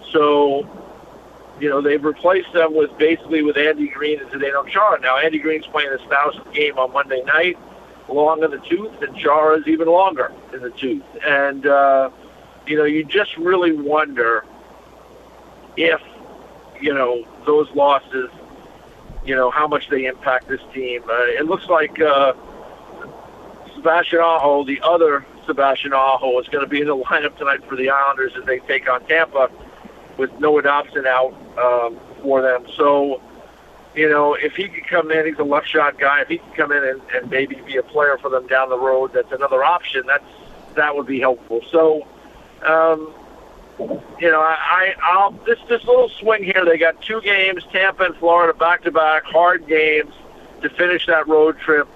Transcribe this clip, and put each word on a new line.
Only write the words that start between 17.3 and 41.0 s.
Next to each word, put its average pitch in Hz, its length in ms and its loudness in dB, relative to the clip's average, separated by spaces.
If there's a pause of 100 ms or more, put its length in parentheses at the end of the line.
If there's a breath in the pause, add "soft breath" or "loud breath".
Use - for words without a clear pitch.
those 151 240 2
losses, 135 580 0 (960)
you 135 100 -4
know, 127 160 2
how 147 160 0
much 147 220 -4
they 131 180 -2
impact 127 420 -4
this 131 120 -8 (140)
team. 123 340 -8
Uh, 113 60 -2 (100)
it 123 220 -2
looks 175 200 -4
like, 156 340 0
uh, 139 340 2 (1400)
Sebastian 170 460 0
Aho, 143 440 2
the 135 180 -8
other 156 420 2 (220)
Sebastian 139 460 -2
Aho, 131 460 2
is 123 100 -6
gonna 139 180 -4
be 143 140 -4
in 147 60 -2
the 147 100 -2
lineup 147 420 -4
tonight 139 280 -4
for 131 100 -10
the 131 120 -2
Islanders 139 480 0
as 123 80 -14
they 127 160 -4
take 135 300 -4
on 123 160 -2
Tampa 156 440 0 (680)
with 131 240 -4
Noah 151 220 2
Dobson 143 440 -2
out, 131 280 0 (240)
um, 120 400 0 (240)
for 135 200 0
them. 127 240 0 (100)
So, 143 440 0 (720)
you 156 140 2
know, 147 260 2
if 143 220 -4
he 196 120 -6
could - 200 -14
come 160 220 -2
in, 160 160 0
he's 156 120 -6
a 151 60 -2
left 143 240 -2
shot 147 300 0
guy. 143 240 0
If - 60 -6
he 165 100 -6
could - 160 -18
come 147 180 -2
in 143 100 0
and, 131 180 -4 (140)
and 127 160 -4
maybe 135 260 -4 (100)
be 135 100 -6
a 127 60 -2
player 147 360 0
for 143 100 -6
them 127 180 -2
down 131 240 0
the 123 80 -2
road, 131 340 0
that's 123 180 -2
another 131 320 -2
option. 147 440 -2
That's, 139 180 -2 (500)
that 143 220 0
would 139 100 -4